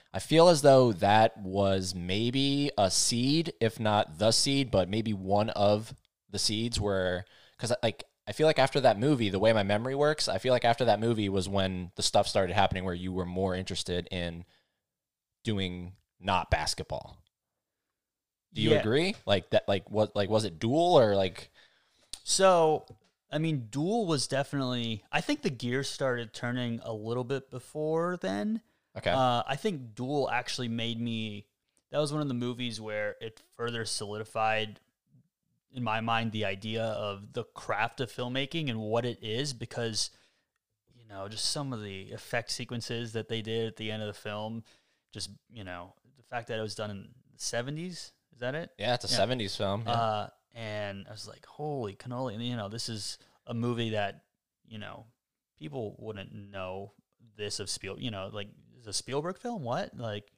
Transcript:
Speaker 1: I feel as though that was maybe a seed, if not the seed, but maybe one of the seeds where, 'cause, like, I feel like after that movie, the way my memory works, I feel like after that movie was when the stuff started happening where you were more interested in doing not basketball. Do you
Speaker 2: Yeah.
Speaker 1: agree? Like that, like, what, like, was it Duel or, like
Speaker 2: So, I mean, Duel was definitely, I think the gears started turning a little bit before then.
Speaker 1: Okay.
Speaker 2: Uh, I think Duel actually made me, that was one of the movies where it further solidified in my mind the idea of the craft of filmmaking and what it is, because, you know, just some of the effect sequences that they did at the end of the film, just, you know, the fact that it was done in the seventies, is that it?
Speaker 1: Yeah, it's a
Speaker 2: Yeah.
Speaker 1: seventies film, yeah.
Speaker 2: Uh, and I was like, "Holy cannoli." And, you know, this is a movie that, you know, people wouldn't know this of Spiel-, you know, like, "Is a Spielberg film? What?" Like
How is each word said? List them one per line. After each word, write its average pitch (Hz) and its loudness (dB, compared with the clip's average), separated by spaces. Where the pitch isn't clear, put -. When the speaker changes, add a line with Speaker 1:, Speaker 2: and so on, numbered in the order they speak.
Speaker 1:
I 95 -4
feel 165 8
as 156 6
though 131 10
that 104 6
was 95 2
maybe 123 0
a 98 6
seed, 139 2
if 113 0
not 104 2
the 107 6
seed, 139 2
but 92 4
maybe 110 0
one 101 2
of 104 2
the 98 -6
seeds 113 0
where, 95 0
'cause, 117 -2
like, 113 0
I - -6
feel 151 4
like 151 4
after 135 4
that 117 6
movie, 120 2
the 95 0
way 110 8
my 107 4
memory 107 0
works, 147 2
I 95 -2
feel 127 2
like 120 2
after 117 4
that 107 4
movie 110 2
was 95 0
when 95 -2
the 104 -4
stuff - 2
started 95 2
happening 92 2
where 90 -2
you 90 -6
were 90 -2
more 92 -2
interested 90 -4
in 87 -4
doing 92 -2
not 92 0
basketball. - -4
Do 107 -2
you 110 4
Speaker 2:
Yeah. 110 8
Speaker 1:
agree? 147 2
Like 98 2
that, - 4
like, 98 0
what, 104 2
like, 101 0
was 110 4
it 82 -8
Duel 160 6
or, 110 8
like 98 0
Speaker 2:
So, 170 6
I 151 -4
mean, 151 0
Duel 185 0
was 151 0
definitely, 123 -2
I 151 0
think 294 -2
the 196 -2
gears 123 -2
started 120 -4
turning 120 -4
a 113 -8
little 117 -4
bit 139 -6
before 160 -4
then. 208 -4
Speaker 1:
Okay. - 0
Speaker 2:
Uh, 123 4
I 139 -4
think 131 -6
Duel 131 -2
actually 123 -4
made 117 -4
me, 110 -6
that 135 -4
was 151 -2
one 151 -2
of 143 -2
the 127 -2
movies 120 -4
where 104 -6
it 110 -12
further 117 -4
solidified 110 -2
in 127 -6
my 113 0
mind 113 0
the 107 0
idea 107 -2
of 104 -4
the 113 -6
craft - -6
of 117 -6
filmmaking 135 -6
and 110 -4
what 110 -2
it 117 -6
is, 127 -4
because, 113 -6
you 120 -20
know, 98 -12
just 107 -6
some 143 -4
of 110 -8
the 98 -12
effect 113 -6
sequences 117 -8
that 110 -6
they 113 -4
did 113 -2
at 107 -10
the 110 -8
end 110 -6
of 107 -6
the 104 -8
film, 107 -8
just, 95 -10
you 113 -16
know, 87 -12
the 120 -20
fact 120 -8
that 113 -4
it - -4
was 104 -8
done 104 -6
in 101 -10
the - -20
seventies, 151 -8
is 117 -20
that 123 -4
it? 160 -8
Speaker 1:
Yeah, 117 0
it's - -6
a - -4
Speaker 2:
Yeah. 123 0
Speaker 1:
seventies 113 0
film, 101 -2
yeah. 120 -2
Speaker 2:
Uh, 110 0
and 104 -8
I 104 -18
was 110 -14
like, - -20
"Holy 135 -8
cannoli." 123 -6
And, 113 -8
you 123 -4
know, 101 -6
this 113 -8
is 107 -8
a 123 -8
movie 117 -2
that, 104 -4
you 110 -16
know, 101 -14
people 139 -10
wouldn't 104 -12
know 98 -12
this 104 -6
of 98 -8
Spiel-, - -8
you 120 -8
know, 98 -8
like, 104 -10
"Is 117 -20
a 101 -12
Spielberg 147 -6
film? 233 -8
What?" 127 -6
Like 104 -8